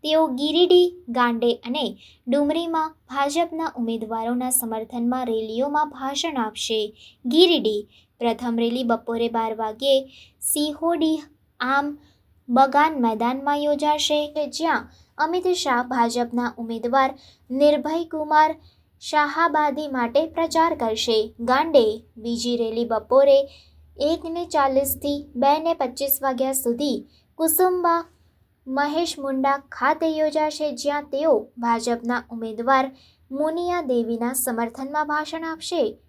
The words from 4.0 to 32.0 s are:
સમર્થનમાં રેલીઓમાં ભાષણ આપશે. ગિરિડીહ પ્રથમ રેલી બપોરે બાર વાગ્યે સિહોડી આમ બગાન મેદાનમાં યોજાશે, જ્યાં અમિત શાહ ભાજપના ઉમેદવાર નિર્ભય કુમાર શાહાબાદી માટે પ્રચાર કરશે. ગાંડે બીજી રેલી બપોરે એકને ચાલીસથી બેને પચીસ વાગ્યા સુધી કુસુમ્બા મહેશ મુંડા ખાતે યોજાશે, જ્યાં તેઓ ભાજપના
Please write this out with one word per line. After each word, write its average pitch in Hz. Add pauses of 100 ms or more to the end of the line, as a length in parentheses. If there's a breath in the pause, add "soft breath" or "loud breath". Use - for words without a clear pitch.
સમર્થનમાં 240
રેલીઓમાં 269
ભાષણ 277
આપશે. 220 (460 loud breath)
ગિરિડીહ 247 (400 soft breath)
પ્રથમ 233
રેલી 240
બપોરે 233
બાર 226 (120)
વાગ્યે 262 (520 loud breath)
સિહોડી 311 (420)
આમ 277 (560 soft breath)
બગાન 277 (100)
મેદાનમાં 262
યોજાશે, 294 (380)
જ્યાં 311 (320 soft breath)
અમિત 349 (140)
શાહ 247
ભાજપના 240
ઉમેદવાર 240 (400 loud breath)
નિર્ભય 294
કુમાર 311 (500 soft breath)
શાહાબાદી 302
માટે 240 (140)
પ્રચાર 330 (100)
કરશે. 220 (320)
ગાંડે 285 (400)
બીજી 233
રેલી 226
બપોરે 269 (640 loud breath)
એકને 330 (100)
ચાલીસથી 277 (240)
બેને 311
પચીસ 269 (100)
વાગ્યા 262
સુધી 240 (440 soft breath)
કુસુમ્બા 339 (600)
મહેશ 294 (100)
મુંડા 277 (180)
ખાતે 311
યોજાશે, 302 (140)
જ્યાં 285
તેઓ 285 (300)
ભાજપના 233 (160)